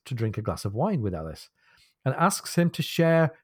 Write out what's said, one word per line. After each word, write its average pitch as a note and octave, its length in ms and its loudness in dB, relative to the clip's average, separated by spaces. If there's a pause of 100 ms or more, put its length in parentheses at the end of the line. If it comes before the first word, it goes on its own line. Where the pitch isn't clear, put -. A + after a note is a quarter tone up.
to - 80 -8
drink A2 240 -2
a G#2 40 -2
glass F#2 240 -4
of G2+ 80 -4
wine D#3 280 0
with G2+ 120 -2
Ellis D#2+ 360 -10 (540)
and C3 120 0
asks - 400 -2
him F3 160 4
to - 100 -4
share E3 520 4 (100)